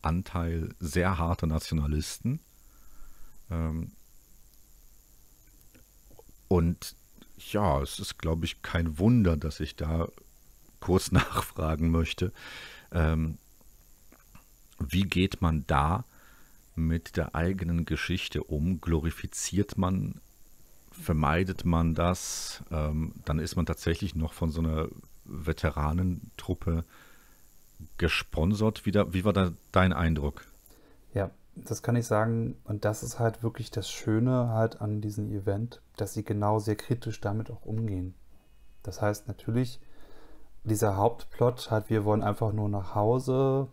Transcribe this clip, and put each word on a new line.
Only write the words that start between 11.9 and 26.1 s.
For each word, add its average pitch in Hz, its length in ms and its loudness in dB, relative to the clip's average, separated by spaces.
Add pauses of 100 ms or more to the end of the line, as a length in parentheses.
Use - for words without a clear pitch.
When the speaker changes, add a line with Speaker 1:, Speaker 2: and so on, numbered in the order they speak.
Speaker 1:
möchte. 82 420 0 (600)
Ähm, 80 460 2 (1400)
wie 78 240 0
geht 92 380 2
man 80 260 2
da 80 380 4 (680)
mit 80 420 0
der 82 180 -2
eigenen 85 500 0
Geschichte - 580 -2
um? 80 380 0
Glorifiziert - 1000 0
man, 95 420 0 (680)
vermeidet 87 720 0
man 82 300 4
das? - 760 -2
Ähm, 76 440 -2 (100)
dann 76 140 0
ist 80 180 -4
man 82 100 2
tatsächlich 85 480 -2
noch 80 180 -2
von 82 180 -2
so 80 100 -4
einer 78 280 0 (360)
Veteranentruppe 82 1600 -2 (1120)